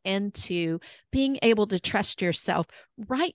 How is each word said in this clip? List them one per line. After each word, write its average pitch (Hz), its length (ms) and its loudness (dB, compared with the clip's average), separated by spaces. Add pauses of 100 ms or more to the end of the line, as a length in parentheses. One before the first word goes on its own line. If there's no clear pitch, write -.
into 180 760 -2 (320)
being 269 300 2
able 220 260 6
to 196 120 0
trust - 420 -2
yourself 170 460 0 (400)
right 277 280 -2